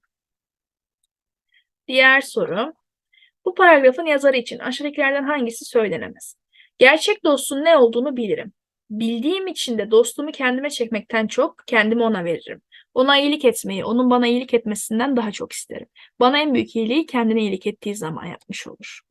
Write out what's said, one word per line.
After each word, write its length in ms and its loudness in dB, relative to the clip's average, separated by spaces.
Diğer 340 4
soru. 520 -4
Bu 80 -2
paragrafın 520 6
yazarı 320 2
için 220 -6
aşağıdakilerden 640 -4
hangisi 420 -4
söylenemez? 720 -4
Gerçek 460 2
dostun 400 -2
ne 140 6
olduğunu 400 2
bilirim. 360 -6
Bildiğim 580 -4
için 300 -6
de 140 -4
dostumu 400 2
kendime 380 -2
çekmekten 580 -4
çok 280 -2
kendimi 360 2
ona 220 -2
veririm. 360 -8
Ona 260 4
iyilik 260 0
etmeyi, 400 -2
onun 240 0
bana 180 2
iyilik 260 0
etmesinden 640 -2
daha 140 -2
çok 200 -12
isterim. 360 -14
Bana 200 4
en 140 0
büyük 220 -2
iyiliği 300 -2
kendine 360 0
iyilik 260 -4
ettiği 280 -8
zaman 300 -10
yapmış 420 -14
olur. 320 -20